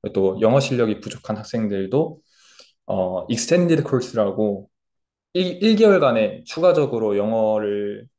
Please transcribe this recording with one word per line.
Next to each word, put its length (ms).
또 260
영어 200
실력이 400
부족한 360
학생들도, 840
어, 420
익스텐디드 560
코스라고 840
일, 280
일 140
개월간의 720
추가적으로 720
영어를 880